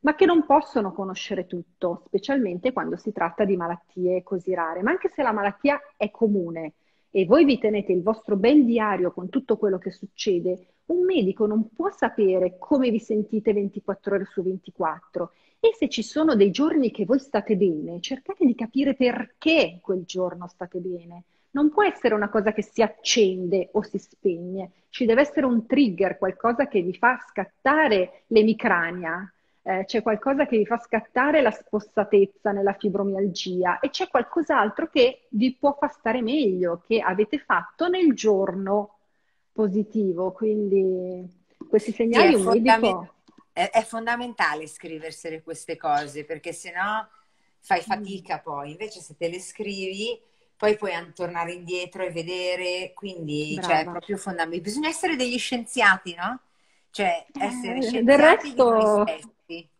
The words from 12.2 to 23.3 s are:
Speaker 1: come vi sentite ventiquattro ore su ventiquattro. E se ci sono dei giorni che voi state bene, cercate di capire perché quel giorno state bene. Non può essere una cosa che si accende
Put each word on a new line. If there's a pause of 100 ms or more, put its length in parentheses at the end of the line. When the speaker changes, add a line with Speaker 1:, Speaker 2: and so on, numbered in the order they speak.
Speaker 1:
come
vi
sentite
ventiquattro
ore
su
ventiquattro. (280)
E
se
ci
sono
dei
giorni
che
voi
state
bene,
cercate
di
capire
perché
quel
giorno
state
bene. (280)
Non
può
essere
una
cosa
che
si
accende